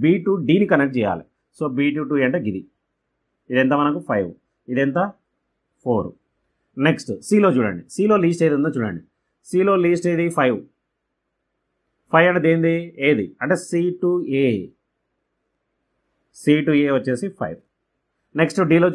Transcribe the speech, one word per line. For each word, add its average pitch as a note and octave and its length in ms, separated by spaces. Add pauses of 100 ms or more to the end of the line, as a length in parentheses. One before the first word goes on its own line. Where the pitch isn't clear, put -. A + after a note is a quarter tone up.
B D#3+ 120 (120)
to G3 80 (140)
Dని F#3+ 260
కనెక్ట్ C#3 240
చేయాలి. F#2 260 (340)
So D#3 80 (120)
B C#3+ 80 (100)
to D#3 140
D C#3+ 160
అంటే C3+ 120 (120)
ఇది, F#2+ 120 (880)
ఇది B2+ 140
ఎంత C3 180
మనకు? D3 180 (100)
ఫైవ్. G2+ 180 (440)
ఇది B2+ 140
ఎంత? C#3 120 (840)
ఫోర్. G#2+ 240 (800)
నెక్స్ట్ C#3 240 (180)
Cలో G#3 280
చూడండి, G2+ 260 (120)
Cలో G#3 300
లీస్ట్ E3+ 220
ఏది D3+ 120
ఉందో D3+ 180
చూడండి, G#2 240 (500)
Cలో F#3+ 240 (100)
లీస్ట్ F3 260
ఏది? E3+ 160 (120)
ఫైవ్. B2+ 200 (1500)
ఫైవ్ E3 180
అంటే F3+ 160
దేనిది? E3 300 (320)
ఏది D3 160 (180)
అంటే D#3+ 140 (120)
C F3 120 (220)
to F3 80 (320)
A, C#3 40 (2000)
C D3 120 (120)
to D#3 60 (100)
A D3 40 (100)
వచ్చేసి B2+ 300 (140)
ఫైవ్. E2 180 (840)
నెక్స్ట్ E3 200 (120)
Dలో E3+ 220